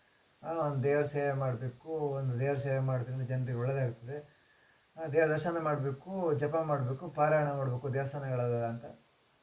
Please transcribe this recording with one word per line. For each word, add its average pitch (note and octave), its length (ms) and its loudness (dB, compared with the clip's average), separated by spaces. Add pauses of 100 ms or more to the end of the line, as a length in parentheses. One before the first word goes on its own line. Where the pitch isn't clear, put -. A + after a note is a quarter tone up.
(440)
ಆ, D3+ 80 -4
ಒಂದು D3 320 2
ದೇವ್ರ C#3+ 200 6
ಸೇವೆ C#3+ 300 0
ಮಾಡಬೇಕು, C3 560 -2
ಒಂದು C#3 500 -2
ದೇವ್ರ C#3 180 2
ಸೇವೆ C3+ 220 0
ಮಾಡೋದ್ರಿಂದ C3 420 0
ಜನರಿಗೆ B2 380 -2
ಒಳ್ಳೇದಾಗ್ತದೆ, C3+ 800 -4 (580)
ಆ, D#3+ 100 -6
ದೇವ್ರ D#3 240 4
ದರ್ಶನ E3+ 260 0
ಮಾಡಬೇಕು, D#3 760 -2
ಜಪ D3 220 0
ಮಾಡಬೇಕು, C#3 540 0
ಪಾರಾಯಣ D3+ 420 4
ಮಾಡಬೇಕು C3+ 420 -2
ದೇವಸ್ಥಾನಗಳಲ್ಲ B2+ 720 0
ಅಂತ A#2+ 200 -6 (580)